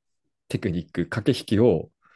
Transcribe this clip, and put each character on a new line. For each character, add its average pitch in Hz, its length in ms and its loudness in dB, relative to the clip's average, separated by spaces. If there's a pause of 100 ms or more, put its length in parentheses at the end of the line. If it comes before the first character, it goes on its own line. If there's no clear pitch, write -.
(480)
テ - 120 -4
ク 104 100 -4
ニ 85 160 -4
ッ - 60 -20
ク、 87 160 -4
駆 - 260 0
け 175 60 -6
引 - 60 -12
き 104 140 2
を、 104 300 2 (260)